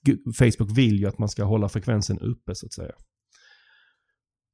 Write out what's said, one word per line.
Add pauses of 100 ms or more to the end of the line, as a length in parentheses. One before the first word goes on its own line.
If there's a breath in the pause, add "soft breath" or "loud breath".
Gu-,
Facebook
vill
ju
att
man
ska
hålla
frekvensen
uppe,
så
att
säga. (1600 soft breath)